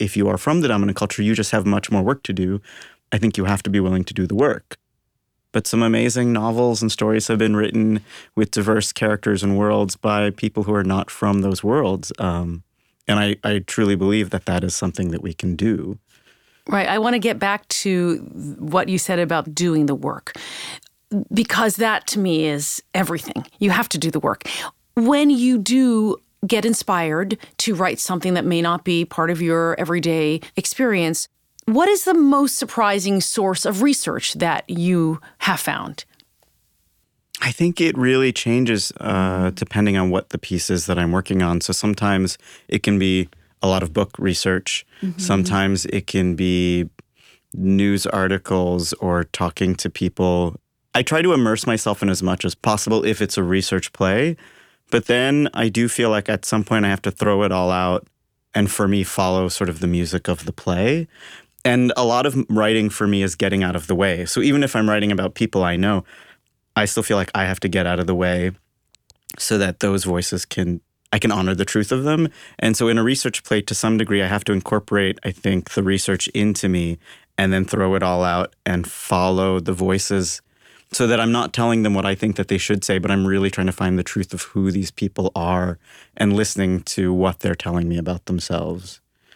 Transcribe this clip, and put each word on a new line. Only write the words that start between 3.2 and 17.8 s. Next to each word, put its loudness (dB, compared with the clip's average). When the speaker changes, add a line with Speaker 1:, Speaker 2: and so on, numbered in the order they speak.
Speaker 1:
you 0
have 0
to -4
be 2
willing 2
to -8
do 0
the -2
work. 0
But -2
some 2
amazing 2
novels 0
and 0
stories 0
have 2
been 4
written 2
with 2
diverse 0
characters 0
and 2
worlds 0
by 0
people -4
who 0
are 2
not 0
from 0
those 0
worlds. 0
Um, -2
and 2
I, 2
I 0
truly 2
believe 2
that -4
that 0
is -2
something -4
that -6
we -8
can -4
do. -2
Speaker 2:
Right. 0
I 0
want 0
to 0
get -2
back -4
to 0